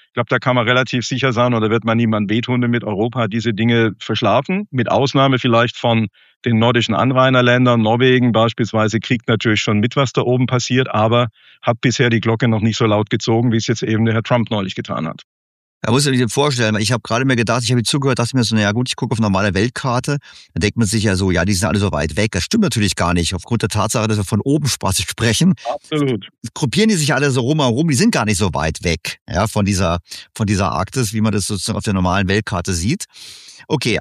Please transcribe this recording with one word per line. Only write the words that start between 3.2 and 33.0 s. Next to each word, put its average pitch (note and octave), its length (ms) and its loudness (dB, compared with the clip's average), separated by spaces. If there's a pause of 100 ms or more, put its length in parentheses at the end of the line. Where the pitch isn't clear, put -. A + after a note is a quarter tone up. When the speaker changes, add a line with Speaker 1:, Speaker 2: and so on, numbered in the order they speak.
Speaker 1:
hat G#2 120 -2
diese A2+ 200 -2
Dinge A2+ 460 2
verschlafen, B2+ 720 -2
mit B2+ 220 -2
Ausnahme C3+ 480 2
vielleicht A#2 360 2
von A2+ 320 0 (380)
den A#2 140 2
nordischen A#2 340 2
Anrainerländern. B2 880 4
Norwegen B2 500 4
beispielsweise A2 680 0
kriegt A#2+ 280 -4
natürlich A2 340 2
schon G#2+ 180 0
mit, A#2+ 160 0
was C#3 160 0
da C3+ 100 0
oben B2+ 240 2
passiert, B2 480 0
aber A2+ 360 2 (340)
hat A#2+ 180 0
bisher A#2+ 300 2
die A#2 80 2
Glocke A2+ 280 0
noch A2+ 140 2
nicht A2 160 0
so A#2 80 2
laut G#2+ 240 2
gezogen, A#2 420 0
wie A2+ 60 2
es A2 80 -2
jetzt A2+ 160 -2
eben A2 240 0
der A2+ 80 2
Herr A2 100 0
Trump A#2+ 280 0
neulich G2 240 -4
getan - 320 -8
hat. - 140 -12 (640)
Speaker 2:
Da - 80 -2
muss C#3+ 140 2
ich C3 100 0
mir B2 140 2
vorstellen, B2 460 0
weil G#2+ 80 -2
ich G#2 80 0
hab A#2+ 100 -2
gerade A#2+ 240 -2
mir C3 100 2
gedacht, A#2 280 0
ich A2+ 80 -2
hab B2+ 40 2
mir A#2+ 80 2
zugehört, C3+ 360 0
dachte A#2+ 180 0
mir B2 60 2
so, A2+ 120 0
na A2 60 2
ja, G2+ 100 2
gut, B2 180 -2
ich - 60 -6
gucke - 180 -4
auf G#2+ 60 -4
normale G2+ 360 0
Weltkarte. B2+ 640 -2 (340)
Da - 60 -6
denkt G#2 180 0
man A#2 80 2
sich G2+ 180 -2
ja G2+ 120 2
so, F#2+ 160 0
ja, E2+ 120 2
die G#2 100 0
sind F#2+ 140 -2
alle G2 120 0
so G2 120 0
weit D2 260 -4
weg. A2 160 0
Das F2+ 100 -2
stimmt A3 200 0
natürlich A#2 320 -2
gar F2 200 0
nicht, E2+ 180 -2
aufgrund G#2+ 300 -4
der A2 60 -2
Tatsache, A2 380 -2
dass G#2+ 100 0
wir G#2 60 -2
von G2+ 180 -2
oben C#3+ 260 0
quasi F#2+ 340 -2
sprechen. A#2 540 0 (180)
Speaker 1:
Absolut. C#3 540 -4 (260)
Speaker 2:
Gruppieren F3 360 0
die G#3+ 60 2
sich D3+ 200 0
alle C#3 160 2
so B2+ 100 0
rum D3+ 200 0
herum, C3 260 2
die D3 80 2
sind G3+ 160 4
gar B2 140 0
nicht G#2 120 0
so F#2 160 0
weit D2+ 300 -4
weg, - 340 -4 (100)
ja, G2 200 0
von G#2 180 0
dieser, F2+ 340 0 (360)
von A2+ 100 -2
dieser G2 260 0
Arktis, G2 420 -4
wie A2 80 -2
man A2 100 2
das G2+ 160 -2
sozusagen G#2+ 300 -4
auf G2+ 60 -6
der G#2 100 -4
normalen F#2 340 0
Weltkarte G2 460 -2
sieht. G2+ 320 -4 (640)